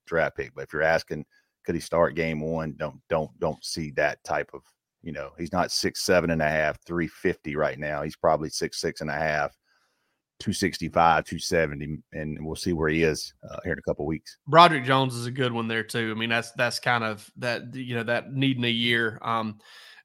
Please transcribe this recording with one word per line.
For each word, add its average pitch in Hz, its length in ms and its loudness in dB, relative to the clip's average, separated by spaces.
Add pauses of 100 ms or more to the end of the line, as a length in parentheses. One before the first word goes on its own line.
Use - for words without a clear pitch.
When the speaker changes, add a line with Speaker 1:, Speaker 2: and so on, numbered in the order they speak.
Speaker 1:
draft 80 300 0
pick. 67 200 -10
But 69 60 -10
if 69 100 -12
you're 76 100 -2
asking, 80 420 0 (400)
could 87 120 -2
he 78 40 -4
start 80 360 2
game 80 240 0
one? 80 360 -4
Don't, 71 320 -8
don't, 78 300 0
don't 80 260 -4
see 78 280 -6
that 71 320 0
type 76 300 -4
of, 71 80 -18 (400)
you 82 100 -10
know, 71 260 -10
he's 85 140 -8
not 90 180 0
six - 320 -2
seven 85 280 4
and 80 120 2
a 76 60 2
half, 76 360 0
three 87 220 -4
fifty 78 480 -4
right 73 240 0
now. 73 240 -4
He's 78 140 -6
probably 78 320 2
six - 320 -6
six 80 220 -4
and 76 80 -4
a 71 40 -4
half. 76 420 -2 (840)
two 107 120 -4
sixty-five, 82 720 2
two 85 140 -8
seventy, 76 600 -2 (140)
and 78 320 -8
we'll 78 120 -6
see - 160 -4
where 80 160 0
he 80 140 2
is, 80 320 0 (140)
uh, - 140 -12
here 90 100 -4
in 76 60 -4
a - 40 -16
couple - 240 -4
weeks. - 400 -6
Speaker 2:
Broderick 156 380 8
Jones 131 300 2
is 120 120 -6
a 123 40 -4
good 123 220 0
one 117 160 -2
there 113 160 -2
too. 113 300 -2
I 107 40 -6
mean, 113 100 -2
that's, 117 240 0
that's 120 280 0
kind 120 240 2
of 107 320 -6
that, 120 380 -4
you 123 200 -6
know, 117 80 -2
that 117 300 -2
needing 135 320 0
a 120 60 4
year. 117 520 2
Um, 110 360 -2 (460)